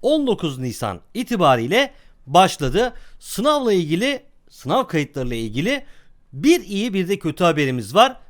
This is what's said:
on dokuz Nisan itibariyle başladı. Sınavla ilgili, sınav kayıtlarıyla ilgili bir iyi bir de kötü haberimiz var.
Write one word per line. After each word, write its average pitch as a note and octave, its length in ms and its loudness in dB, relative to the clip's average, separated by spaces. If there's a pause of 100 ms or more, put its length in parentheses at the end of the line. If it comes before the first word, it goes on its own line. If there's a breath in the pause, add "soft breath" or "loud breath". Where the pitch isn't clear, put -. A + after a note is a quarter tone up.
on C#4+ 240 2
dokuz E3+ 320 -2
Nisan A2+ 420 -6 (140)
itibariyle F3+ 760 2 (340 soft breath)
başladı. F3 640 2 (260 soft breath)
Sınavla C4 540 0
ilgili, F#3 500 0 (280)
sınav F#3 360 -2
kayıtlarıyla C3+ 500 -4
ilgili C#3 480 -4 (480 soft breath)
bir G3 320 2
iyi G3+ 300 -4
bir F#3 140 -2
de G3+ 100 -2
kötü E3+ 260 -2
haberimiz C3+ 500 0
var. B3+ 220 4 (140)